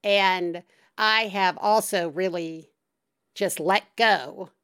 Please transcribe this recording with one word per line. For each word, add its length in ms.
And 600
I 300
have 320
also 500
really 640
just 240
let 240
go 540